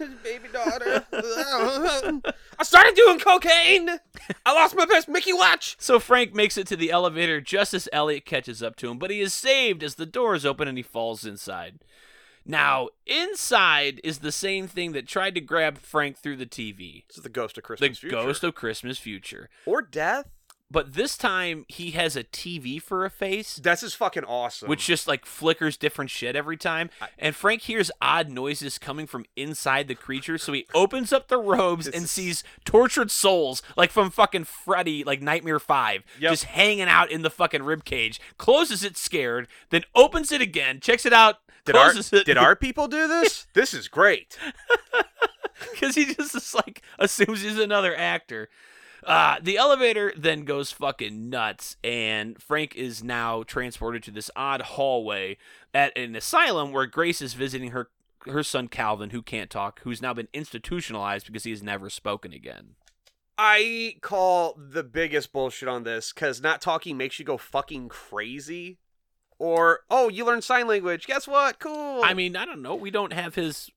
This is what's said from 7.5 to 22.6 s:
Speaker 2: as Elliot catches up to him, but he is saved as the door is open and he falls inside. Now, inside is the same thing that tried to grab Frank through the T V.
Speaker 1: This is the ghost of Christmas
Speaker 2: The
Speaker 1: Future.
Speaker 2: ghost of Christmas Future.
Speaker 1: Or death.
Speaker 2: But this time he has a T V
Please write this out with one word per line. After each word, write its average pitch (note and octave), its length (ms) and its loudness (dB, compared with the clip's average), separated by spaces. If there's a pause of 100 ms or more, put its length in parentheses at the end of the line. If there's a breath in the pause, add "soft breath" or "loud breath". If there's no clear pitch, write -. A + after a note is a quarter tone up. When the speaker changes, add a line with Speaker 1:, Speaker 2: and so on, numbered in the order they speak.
Speaker 2:
as - 220 -4
Elliot D3+ 320 0
catches B2+ 360 -6
up A2+ 140 -6
to A#2+ 140 -6
him, A#2+ 80 -10
but F3+ 120 -6
he G#3 120 -4
is G3 100 -2
saved B3 500 2
as D3+ 120 -8
the E3 120 -8
door A3 280 0
is C#3+ 100 -2
open C#3+ 240 0
and C3 80 -6
he B2 60 -8
falls A2+ 420 -6
inside. F#2+ 540 -12 (680 soft breath)
Now, C#3+ 440 2 (180)
inside F3+ 960 2
is D#3 140 -6
the D3 140 -6
same G3 340 -4
thing F3 260 -6
that C3+ 160 -8
tried F#3+ 280 -2
to E3+ 40 -2
grab D3+ 380 0
Frank C#3+ 400 -2
through C#3+ 180 -8
the B2+ 100 -10
T A2 260 -10
V. F2+ 360 -18
Speaker 1:
This - 100 -20
is E2 40 -20
the C3+ 80 -16
ghost A2+ 260 -6
of A2+ 80 -16
Christmas B2 240 -2 (100)
Speaker 2:
The - 100 -12
Speaker 1:
Future. B2 80 -4
Speaker 2:
ghost B2+ 280 -2
of E3+ 100 -2
Christmas B2 440 -8
Future. G2+ 500 -14 (160 soft breath)
Speaker 1:
Or A3+ 160 0
death. F#3+ 460 -4 (440)
Speaker 2:
But C#3 240 -2
this A#3 220 -4
time F3+ 520 -2
he F3 240 -12
has D#3+ 240 0
a B2 60 -4
T F3 360 -10
V C3 200 -8